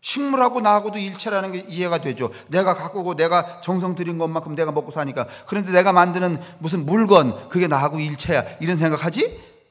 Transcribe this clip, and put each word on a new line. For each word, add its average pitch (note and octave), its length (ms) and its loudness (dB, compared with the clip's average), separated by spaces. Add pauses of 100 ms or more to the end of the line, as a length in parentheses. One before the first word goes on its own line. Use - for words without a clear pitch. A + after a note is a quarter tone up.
식물하고 B3+ 580 0
나하고도 G#3 380 2
일체라는 F#3+ 540 -4
게 F3+ 60 -6
이해가 F3 440 -4
되죠. B2 280 -4 (180)
내가 F#3 260 2
가꾸고 F3 420 -6
내가 E3+ 460 2
정성 F3+ 320 -2
들인 E3+ 240 -6
것만큼 D#3+ 360 -4
내가 D#3 160 -2
먹고 D3 200 -4
사니까. C3+ 360 -4 (200)
그런데 F#3+ 260 -4
내가 F#3 200 6
만드는 F3+ 480 4 (180)
무슨 D#3+ 280 -4
물건, F3+ 640 4
그게 F3+ 180 0
나하고 D3 320 0
일체야, D3+ 640 -2
이런 E3+ 160 0
생각하지 E3 760 -2 (200)